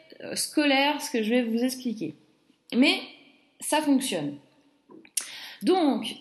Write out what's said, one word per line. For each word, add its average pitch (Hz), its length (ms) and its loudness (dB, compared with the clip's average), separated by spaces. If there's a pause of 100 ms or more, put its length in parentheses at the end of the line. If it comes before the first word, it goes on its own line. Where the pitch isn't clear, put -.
(220)
euh, - 140 -10
scolaire 285 680 2
ce - 100 -8
que 226 120 0
je 208 60 -4
vais 247 140 4
vous 226 200 -2
expliquer. 247 520 -4 (580)
Mais 302 260 4 (600)
ça 302 220 0
fonctionne. 185 560 0 (1200)
Donc, 294 600 2